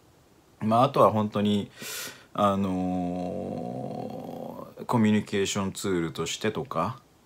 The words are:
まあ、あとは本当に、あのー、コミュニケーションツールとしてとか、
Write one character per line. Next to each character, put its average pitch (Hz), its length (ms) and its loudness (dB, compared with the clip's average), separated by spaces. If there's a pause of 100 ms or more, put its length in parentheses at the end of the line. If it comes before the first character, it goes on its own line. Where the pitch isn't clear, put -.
(600)
ま 110 180 2
あ、 127 60 8
あ 139 40 4
と 139 120 2
は 104 100 8
本 107 180 2
当 104 140 0
に、 104 280 0 (600)
あ 101 240 2
の 90 2000 -4 (120)
ー、 - 60 -10
コ 123 120 2
ミ 107 120 6
ュ 107 40 6
ニ 104 100 2
ケ 101 180 0
ー 95 40 2
シ 90 120 -2
ョ 98 80 -2
ン 95 60 -4
ツ - 160 -6
ー 90 120 2
ル 82 120 -2
と 82 120 -4
し - 140 -6
て 110 140 -2
と 87 120 -4
か、 90 360 -4 (260)